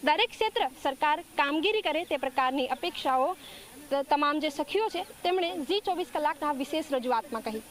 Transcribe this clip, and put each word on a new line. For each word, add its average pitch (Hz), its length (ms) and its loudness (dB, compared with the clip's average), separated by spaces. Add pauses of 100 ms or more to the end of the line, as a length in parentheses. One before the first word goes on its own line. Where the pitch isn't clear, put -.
દરેક 320 260 4
ક્ષેત્ર 427 400 0 (140)
સરકાર 302 380 2
કામગીરી 320 600 0
કરે 320 220 0
તે 330 140 -2
પ્રકારની 262 500 0
અપેક્ષાઓ 269 680 0 (540)
ત-, 277 200 0
તમામ - 300 4
જે 311 100 0
સખીઓ 392 400 0
છે 359 140 -6 (200)
તેમણે 359 320 0
ઝી 339 240 -2
ચોવીસ 370 340 -2
કલાકના 302 380 0
વિશેષ 294 400 -2
રજૂઆતમાં 233 500 0
કહી. 220 180 -4 (120)